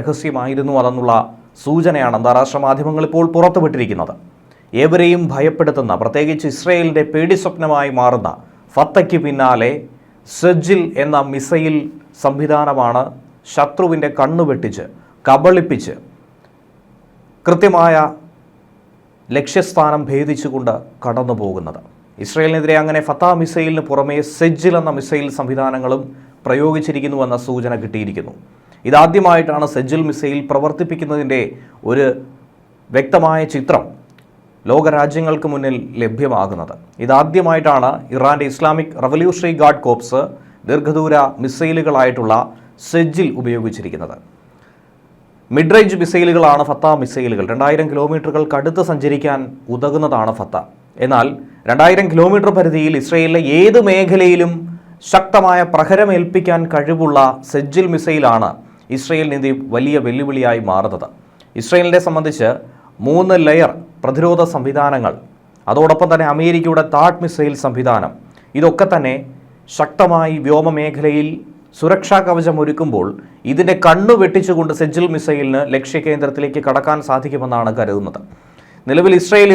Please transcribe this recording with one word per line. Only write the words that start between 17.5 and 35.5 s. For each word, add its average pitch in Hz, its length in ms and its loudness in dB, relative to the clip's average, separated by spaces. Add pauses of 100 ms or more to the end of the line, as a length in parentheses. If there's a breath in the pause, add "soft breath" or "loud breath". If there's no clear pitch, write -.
ലക്ഷ്യസ്ഥാനം 151 720 0
ഭേദിച്ചുകൊണ്ട് 135 640 -4 (300)
കടന്നു 123 380 -4
പോകുന്നത്. 92 380 -8 (460)
ഇസ്രയേലിനെതിരെ 156 560 0
അങ്ങനെ 156 280 -2
ഫത്ത 147 160 -2 (160)
മിസൈലിന് 160 480 -2
പുറമേ 139 280 -2 (200)
സെജിൽ 165 420 2
എന്ന 156 180 -2
മിസൈൽ 143 300 -4 (120)
സംവിധാനങ്ങളും 131 600 -4 (460 loud breath)
പ്രയോഗിച്ചിരിക്കുന്നുവെന്ന 143 880 -2 (100)
സൂചന 123 360 -4
കിട്ടിയിരിക്കുന്നു. 101 500 -8 (560 soft breath)
ഇതാദ്യമായിട്ടാണ് 165 840 4
സെജിൽ 135 340 -2
മിസൈൽ 143 300 -6 (140)
പ്രവർത്തിപ്പിക്കുന്നതിൻ്റെ 147 880 -4 (500 loud breath)
ഒരു 135 160 2 (880)
വ്യക്തമായ 160 480 2 (120)
ചിത്രം 139 300 0 (840)
ലോകരാജ്യങ്ങൾക്ക് 151 840 0